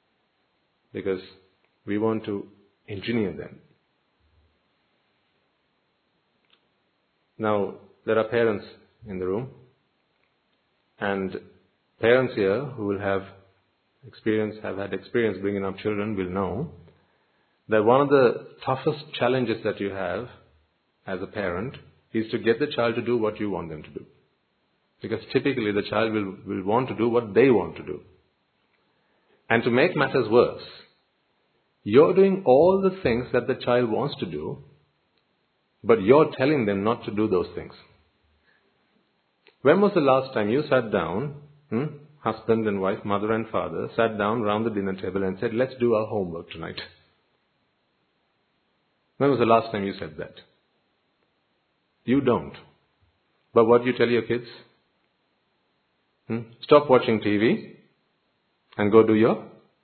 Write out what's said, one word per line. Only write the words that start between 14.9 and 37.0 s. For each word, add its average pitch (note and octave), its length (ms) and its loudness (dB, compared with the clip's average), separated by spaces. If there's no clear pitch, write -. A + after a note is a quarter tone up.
experience A2 480 -2
bringing G2 240 -4
up F#2+ 120 -8
children G#2 380 -4
will F2+ 140 -4
know G2 400 -4
that G#2+ 160 2
one B2+ 160 6
of C#3+ 80 0
the C3 400 2
toughest C3 400 -4
challenges B2 460 -2
that G#2 160 -4
you G2 100 -4
have F#2+ 380 -8
as F#2 140 -8
a F#2+ 60 -8
parent G2 500 -6
is A2 160 -4
to A#2+ 80 -4
get A2 200 2
the D3 160 -4
child A#2 200 0
to A#2 80 -6
do A#2+ 160 -2
what G#2+ 200 -2
you G#2 120 -6
want E2+ 180 -6
them D2+ 140 -12
to - 80 -20
do. - 160 -16
Because G#2+ 200 -6
typically B2 400 -2
the G2+ 160 -2
child A2 240 0
will, G2 220 -4
will G2 180 -6
want A#2 240 0
to G#2 80 -8
do A2+ 120 0
what A2+ 260 -2
they B2+ 160 6
want F2+ 260 2
to - 60 -14
do. - 180 -10
And A#2 160 2
to B2 60 0
make C#3 260 2
matters C3+ 320 0
worse, G#2+ 340 4
you're D3+ 300 6
doing F#3+ 300 4
all E3+ 380 4
the F#3+ 200 -2
things A#2+ 300 0
that A#2+ 140 0
the B2+ 80 -2
child B2 360 0
wants B2 300 -4
to G#2+ 60 -4
do, D2+ 320 -10
but G#2 200 4
you're D3 340 6
telling C3+ 300 2
them G2+ 180 0
not A#2 200 0